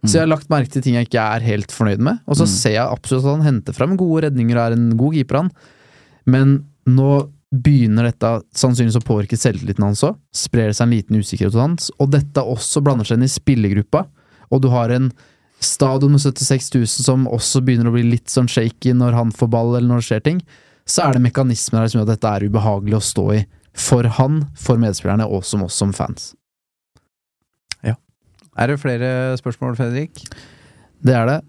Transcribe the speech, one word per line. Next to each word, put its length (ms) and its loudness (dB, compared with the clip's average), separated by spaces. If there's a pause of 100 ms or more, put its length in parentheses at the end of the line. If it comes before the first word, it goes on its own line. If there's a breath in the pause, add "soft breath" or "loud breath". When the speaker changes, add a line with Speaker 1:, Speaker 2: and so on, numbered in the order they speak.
Speaker 1:
Så 140 0
Speaker 2:
Mm. 20 4
Speaker 1:
jeg 60 4
har 80 0
lagt 180 -4
merke 240 0
til 80 -2
ting 140 0
jeg 160 0
ikke 100 0
er 240 -2
helt 240 -2
fornøyd 320 -2
med, 240 0
og 100 -2
så 120 2
Speaker 2:
Mm. 20 0
Speaker 1:
ser 240 0
jeg 160 0
absolutt 380 -4
at 100 0
han 80 2
henter 320 0
frem 180 0
gode 300 0
redninger 320 0
og 80 0
er 80 0
en 240 2
god 160 0
keeper, 240 -2
han. 140 0 (760 soft breath)
Men 400 4 (240)
nå 400 2 (240)
begynner 560 4
dette 220 -2 (240)
sannsynligvis 420 2
å 80 -2
påvirke 320 0
selvtilliten 460 -2
hans 180 0
også. 140 0 (180)
Sprer 400 -2
seg 140 0
en 80 2
liten 240 -2
usikkerhet 340 -2
hos 80 2
hans, 380 -2
og 100 2
dette 320 0
også 400 -4
blander 240 0
seg 140 0
inn 80 2
i 20 0
spillergruppa, 760 0 (420 soft breath)
og 140 2
du 60 4
har 200 2
en 220 0 (500 soft breath)
stadion 480 0
med 140 4
syttiseks 500 -2
tusen 320 0
som 220 2
også 340 -2
begynner 240 2
å 80 2
bli 80 2
litt 240 0
sånn 240 0
shaky 480 0
når 160 2
han 180 0
får 200 -2
ball, 240 0
eller 120 0
når 140 2
det 80 -6
skjer 140 -2
ting, 180 0 (460 soft breath)
så 180 0
er 80 2
det 80 2 (100)
mekanismer 500 0
her 80 0
som 120 0
gjør 80 0
at 100 0
dette 120 -2 (100)
er 80 -2
ubehagelig 480 0
å 80 -2
stå 220 -2 (100)
i 80 0 (320 soft breath)
for 300 2
han, 480 0
for 220 0
medspillerne, 520 0
og 160 -4
som 160 -2
oss 160 -6
som 160 -2
fans. 400 -8 (1500)
Speaker 3:
Ja. 120 -4 (640)
Er 140 0
det 100 -4
flere 300 -2 (280)
spørsmål, 380 -6
Fredrik? 460 -6 (800 loud breath)
Speaker 1:
Det 140 4
er 140 2
det. 200 -2